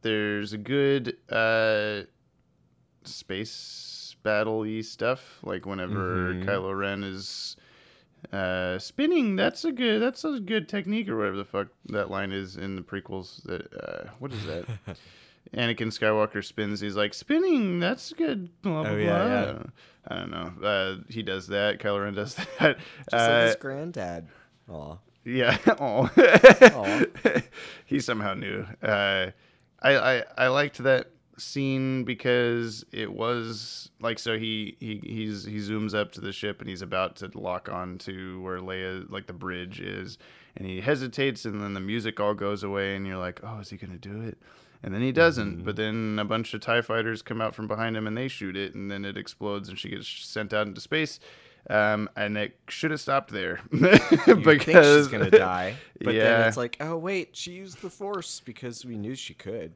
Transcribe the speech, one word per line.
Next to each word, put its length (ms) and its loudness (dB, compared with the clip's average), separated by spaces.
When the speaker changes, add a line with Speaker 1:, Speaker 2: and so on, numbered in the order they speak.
Speaker 1:
there's 520 -2
a 40 -8
good, 600 0
uh, 720 0
space 1200 -12
battle-y 580 0
stuff, 600 -6
like 220 -6
whenever 680 -4
Speaker 2:
Mm-hmm. 160 -6
Speaker 1:
Kylo 280 -4
Ren 260 -4
is, 520 -10
uh, 480 -4
spinning. 560 0
That's 300 -2
a 60 -2
good, 300 0
that's 220 -4
a 160 -4
good 300 -4
technique, 400 -4
or 80 -2
whatever 200 -2
the 80 -6
fuck 220 -4
that 220 -4
line 220 -4
is 260 -6
in 180 -8
the 60 -8
prequels. 640 -12
That, 300 -10
uh, 360 -10
what 120 -10
is 140 -8
that? 200 -8
Speaker 2:
<laughs> 100 -12
Speaker 1:
Anakin 320 -2
Skywalker 580 0
spins. 340 -6
He's 160 -6
like, 200 -2
"Spinning, 640 0
that's 340 -4
good." 360 -4
Blah, 220 -2
blah, 80 -2
Speaker 2:
Oh, 40 0
yeah, 220 2
Speaker 1:
blah. 100 2
Speaker 2:
yeah. 360 -2
Speaker 1:
I 120 -8
don't 120 -8
know. 360 -10
Uh, 300 0
he 140 -8
does 240 -6
that. 320 0
Kylo 240 -2
Ren 100 -4
does 220 -6
<laughs> 240 -12
that. 180 4
Speaker 2:
Just 0 -
like 100 4
Speaker 1:
Uh, 260 6
Speaker 2:
his 80 4
granddad. 720 -8
Aw. 280 -12
Speaker 1:
yeah. 320 2
<laughs> 120 6
Aw. 300 2
Speaker 2:
Aw. 280 0
Speaker 1:
<laughs> 600 -4
He 140 -2
somehow 360 -2
knew. 300 -6
Uh, 500 0
I, 160 4
I, 260 2
I 100 2
liked 360 0
that 240 4
scene 680 -2
because 880 0
it 180 -6
was, 800 -6
like, 200 -4
so 180 -2
he, 420 -6
he, 240 -8
he's, 400 -8
he 140 -8
zooms 380 -4
up 180 -2
to 80 -14
the 100 -8
ship 300 -8
and 80 -10
he's 140 -10
about 340 -4
to 200 -14
lock 300 -8
on 320 -10
to 420 -12
where 180 -8
Leia, 520 -8
like, 160 -10
the 60 -14
bridge 480 -10
is, 360 -10
and 120 -12
he 140 -8
hesitates, 640 -2
and 160 -6
then 120 -6
the 80 -6
music 400 -4
all 140 2
goes 280 -4
away, 320 -4
and 120 -6
you're 100 -8
like, 260 -8
"Oh, 160 -12
is 120 -16
he 60 -14
gonna 200 -14
do 240 -12
it?" 160 -10
And 100 -8
then 80 -2
he 100 0
doesn't, 460 2
Speaker 2:
Mm-hmm. 80 -10
Speaker 1:
but 120 -4
then 420 -4
a 60 -2
bunch 280 -4
of 80 -10
tie 200 0
fighters 400 -2
come 200 -8
out 140 -2
from 120 -10
behind 300 -4
him, 100 -4
and 100 -6
they 100 -6
shoot 300 -8
it, 180 -6
and 160 -10
then 140 -8
it 120 -8
explodes, 520 -8
and 100 -12
she 100 -10
gets 180 -10
sent 460 -8
out 140 0
into 140 -12
space. 380 -4
Um, 460 2
and 240 -4
it 180 -6
should 200 -4
have 100 -4
stopped 320 -2
there 340 -4
<laughs> 60 -10
Speaker 2:
You 160 4
think 760 8
she's 20 -2
Speaker 1:
because 440 12
Speaker 2:
gonna 200 0
die, 460 6
but 120 2
Speaker 1:
Yeah. 80 4
Speaker 2:
then 240 6
it's 100 0
like, 220 -6
"Oh 180 -4
wait, 380 -6
she 160 -10
used 320 -16
the 80 -10
Force 520 -10
because 400 -12
we 140 -10
knew 180 -6
she 200 -14
could." 400 -10